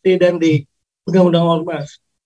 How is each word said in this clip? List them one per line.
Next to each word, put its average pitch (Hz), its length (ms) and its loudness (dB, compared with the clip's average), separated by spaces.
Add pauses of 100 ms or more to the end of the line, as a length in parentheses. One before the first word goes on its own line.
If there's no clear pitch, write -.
C 185 160 0
dan 175 240 0
D 156 240 0 (400)
Undang-Undang 170 400 2
Ormas. 165 560 -4 (240)